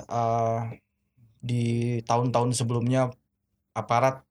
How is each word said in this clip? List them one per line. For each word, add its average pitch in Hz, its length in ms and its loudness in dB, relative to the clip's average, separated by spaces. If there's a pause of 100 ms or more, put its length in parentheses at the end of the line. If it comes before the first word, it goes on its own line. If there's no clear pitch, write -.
eh, 117 800 -2 (640)
di 120 200 -2 (440)
tahun-tahun 120 480 2
sebelumnya 123 560 0 (640)
aparat 123 540 2